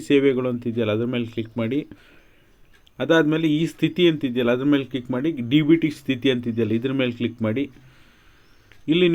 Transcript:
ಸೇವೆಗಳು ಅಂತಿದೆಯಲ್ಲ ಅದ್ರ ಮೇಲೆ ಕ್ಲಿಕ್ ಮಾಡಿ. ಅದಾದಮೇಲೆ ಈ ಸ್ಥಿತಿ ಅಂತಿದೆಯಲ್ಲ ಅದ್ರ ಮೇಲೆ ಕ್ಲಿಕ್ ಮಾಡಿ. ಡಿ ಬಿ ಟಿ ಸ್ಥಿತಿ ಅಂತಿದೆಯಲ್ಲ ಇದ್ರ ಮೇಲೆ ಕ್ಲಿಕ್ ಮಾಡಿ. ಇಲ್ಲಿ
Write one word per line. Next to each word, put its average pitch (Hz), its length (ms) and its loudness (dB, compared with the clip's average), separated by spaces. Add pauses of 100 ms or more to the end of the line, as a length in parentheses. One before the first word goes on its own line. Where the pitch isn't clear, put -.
ಸೇವೆಗಳು 135 420 2
ಅಂತಿದೆಯಲ್ಲ 117 420 -2
ಅದ್ರ 110 140 0
ಮೇಲೆ 120 200 -4
ಕ್ಲಿಕ್ 113 320 -10
ಮಾಡಿ. 120 300 -4 (1120)
ಅದಾದಮೇಲೆ 156 480 2 (120)
ಈ 165 60 2
ಸ್ಥಿತಿ 160 420 0
ಅಂತಿದೆಯಲ್ಲ 127 440 0
ಅದ್ರ 127 140 0
ಮೇಲೆ 143 180 2
ಕ್ಲಿಕ್ 127 280 -8
ಮಾಡಿ. 131 200 -2
ಡಿ 135 300 0
ಬಿ 151 140 6
ಟಿ 156 160 -2 (100)
ಸ್ಥಿತಿ 131 300 0
ಅಂತಿದೆಯಲ್ಲ 117 400 -2
ಇದ್ರ 117 200 -2 (120)
ಮೇಲೆ 123 80 -2
ಕ್ಲಿಕ್ 113 300 -6
ಮಾಡಿ. 113 240 -2 (1300)
ಇಲ್ಲಿ 175 240 4